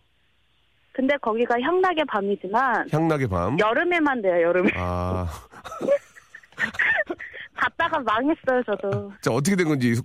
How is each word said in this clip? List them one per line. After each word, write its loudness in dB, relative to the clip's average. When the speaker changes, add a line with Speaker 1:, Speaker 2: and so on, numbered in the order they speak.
Speaker 1:
근데 0
거기가 0
향락의 2
밤이지만 0
Speaker 2:
향락의 2
밤. 0
Speaker 1:
여름에만 2
돼요, 2
여름에. 2
Speaker 2:
아. -2
<laughs> -2
Speaker 1:
갔다가 -2
망했어요, 0
저도. -4
Speaker 2:
자, 0
어떻게 2
된 2
건지 2